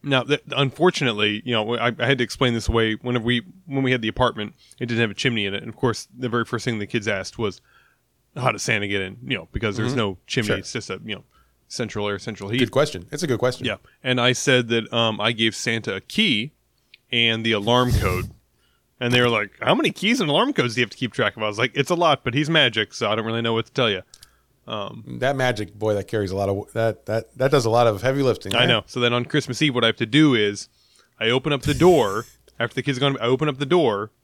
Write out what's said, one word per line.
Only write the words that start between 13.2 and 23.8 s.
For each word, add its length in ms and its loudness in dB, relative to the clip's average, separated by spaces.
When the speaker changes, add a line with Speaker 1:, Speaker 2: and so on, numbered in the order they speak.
Speaker 2:
a 20 -4
good 140 0
question. 260 -2
Speaker 1:
Yeah. 100 -4
And 160 0
I 120 2
said 360 2
that, 240 0
um, 280 0
I 120 0
gave 240 0
Santa 400 -4
a 40 -8
key 520 0
and 340 2
the 80 2
alarm 400 4
code. 380 0
And 120 0
they 80 4
were 80 4
like, 220 0
"How 140 2
many 160 0
keys 300 0
and 100 0
alarm 220 2
codes 220 0
do 60 -2
you 40 4
have 60 -4
to 60 -20
keep 160 -4
track 240 0
of?" 60 -6
I 60 0
was 100 -6
like, 160 0
"It's 160 -2
a 60 4
lot, 280 2
but 100 -4
he's 140 0
magic, 460 2
so 160 -2
I 40 2
don't 120 -2
really 160 -2
know 120 0
what 120 -2
to 60 -20
tell 180 0